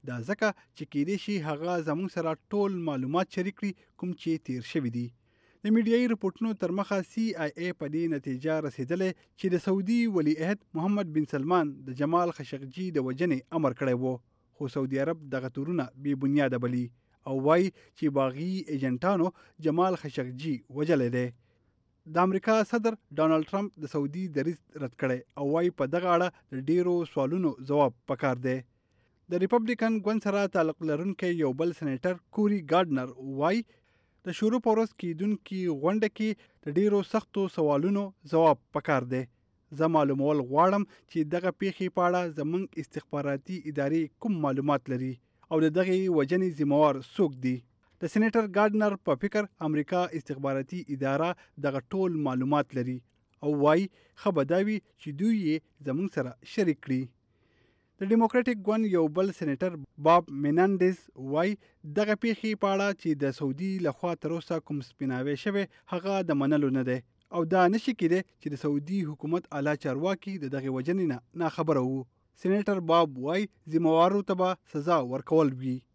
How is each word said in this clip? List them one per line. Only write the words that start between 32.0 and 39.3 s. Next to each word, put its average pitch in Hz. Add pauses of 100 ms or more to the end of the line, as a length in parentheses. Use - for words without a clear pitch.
کوري 208 (120)
ګارډنر 147 (320)
وایي، 196 (600)
«د 180
شورو 220
په 220
ورځ 226 (120)
کیدونکي 185 (240)
غونډه 208
کې 220 (340)
د 147
ډیرو 202 (120)
سختو 208 (100)
سوالونو 165 (300)
ځواب 160 (180)
پکار 135
دی. 131 (520)